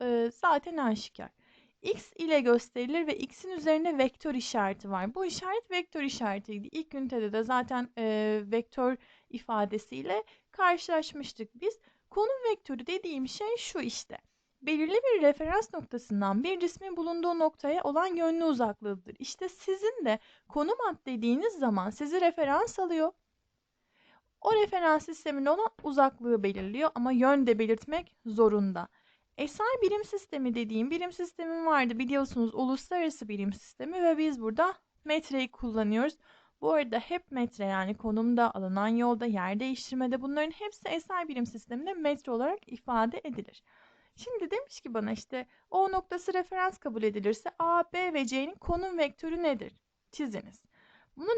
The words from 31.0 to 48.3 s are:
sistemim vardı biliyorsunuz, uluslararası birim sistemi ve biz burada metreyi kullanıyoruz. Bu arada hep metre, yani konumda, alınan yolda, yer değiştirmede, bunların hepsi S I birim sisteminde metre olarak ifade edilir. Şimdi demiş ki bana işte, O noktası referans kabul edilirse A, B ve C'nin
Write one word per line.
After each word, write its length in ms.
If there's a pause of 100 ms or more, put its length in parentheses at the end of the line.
sistemim 540
vardı 320
biliyorsunuz, 560
uluslararası 760
birim 240
sistemi 500
ve 160
biz 220
burada 340 (300)
metreyi 460
kullanıyoruz. 680 (420)
Bu 120
arada 260
hep 320
metre, 340
yani 320
konumda, 580
alınan 340
yolda, 380
yer 340
değiştirmede, 640
bunların 280
hepsi 320
S 420
I 40
birim 180
sisteminde 480
metre 380
olarak 400
ifade 520
edilir. 380 (540)
Şimdi 340
demiş 300
ki 140
bana 180
işte, 340 (240)
O 220
noktası 420
referans 440
kabul 240
edilirse 560
A, 340
B 220
ve 120
C'nin 280